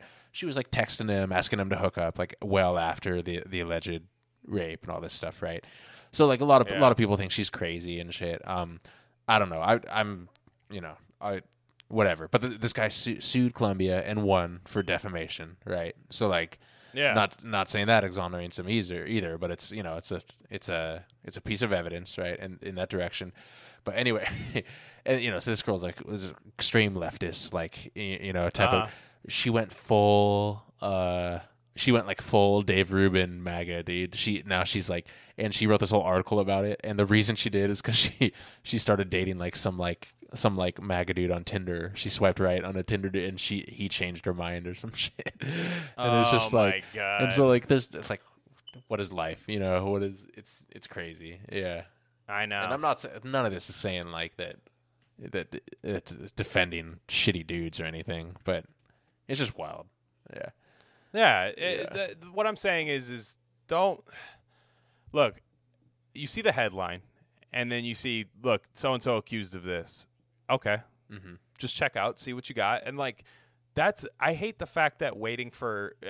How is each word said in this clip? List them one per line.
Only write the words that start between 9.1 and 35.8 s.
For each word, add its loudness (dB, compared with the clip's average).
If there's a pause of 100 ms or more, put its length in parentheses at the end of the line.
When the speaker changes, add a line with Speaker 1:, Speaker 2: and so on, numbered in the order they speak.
Speaker 1:
I 8
don't 0
know. -4
I, 4 (120)
I'm, -4 (420)
you -10
know, -12 (260)
I, -6 (460)
whatever. 2
But 4
th-, -6
this 0
guy 0
su-, -2
sued 2
Columbia 2
and -2
won 2
for -2
defamation, -4 (100)
right? -4 (160)
So, 0
like, 0 (360)
Speaker 2:
Yeah. 2
Speaker 1:
not, 0
not -2
saying 0
that 8
exonerates -6
him -4
either, 0
either, -2
but -4
it's, -6
you -8
know, -6
it's -8
a, -6 (260)
it's -10
a, -4 (200)
it's -12
a -14
piece -4
of 2
evidence, -4
right, -4
in, -12
in -8
that -4
direction. -6 (520)
But -6
anyway, 0 (380)
<laughs> - (400)
and, 2
you 0
know, -2
so -2
this 0
girl's, -2
like, -6
was -8 (220)
extreme 4
leftist, -4
like, -6
y-, -6
you -6
know, 0
type 2
Speaker 2:
Uh-huh. 2
Speaker 1:
of, -10 (380)
she 0
went 0
full, 4 (160)
uh, 0 (360)
she 4
went, 4
like, -4
full 6
Dave 4
Rubin 4
maga, -4
dude. -4
She, 0
now 2
she's, -2
like, -4 (320)
and -2
she 2
wrote 8
this 2